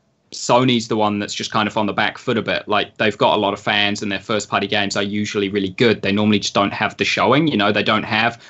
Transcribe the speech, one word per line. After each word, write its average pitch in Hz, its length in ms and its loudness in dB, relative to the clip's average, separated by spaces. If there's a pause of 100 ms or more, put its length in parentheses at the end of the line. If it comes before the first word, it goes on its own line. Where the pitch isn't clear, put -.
(320)
Sony's 123 540 2
the 117 100 -2
one 104 220 0
that's - 160 -6
just - 160 -8
kind 107 160 0
of 104 100 -4
on 107 100 0
the 98 60 -2
back 101 240 -2
foot 120 220 -2
a 104 40 -2
bit. 92 260 -4
Like, 104 300 -2
they've 107 200 0
got 113 160 4
a 104 60 0
lot 101 120 0
of 98 60 -6
fans 104 420 0
and 101 120 -6
their 95 80 -6
first 104 280 -4
party 101 200 -2
games 101 260 -2
are 104 80 -2
usually 104 460 -2
really 98 220 -2
good. 107 320 2
They 98 100 0
normally 104 260 4
just - 160 -6
don't 101 180 2
have - 260 -4
the 101 60 0
showing, 123 440 2
you 147 80 0
know, 104 160 2
they 104 100 0
don't 107 220 0
have 113 460 -2